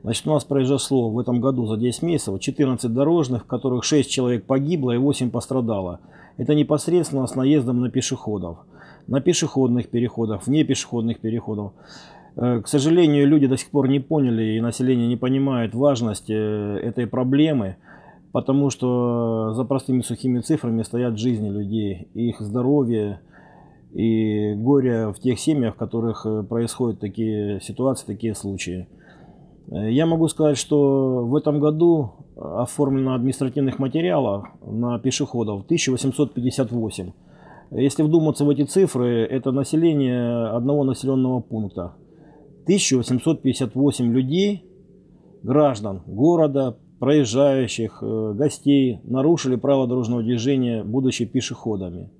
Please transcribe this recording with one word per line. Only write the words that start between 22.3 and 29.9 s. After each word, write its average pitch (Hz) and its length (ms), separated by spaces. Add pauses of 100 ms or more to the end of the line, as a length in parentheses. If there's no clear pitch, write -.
здоровье 117 800 (720)
и 107 600
горе 120 540
в 101 120
тех 127 200
семьях, 135 360
в - 20
которых, 113 480
э, 107 180
происходят 117 560
такие 104 640
ситуации, 123 440
такие 107 300
случаи. 92 520 (840)
Э, 104 180
я 143 160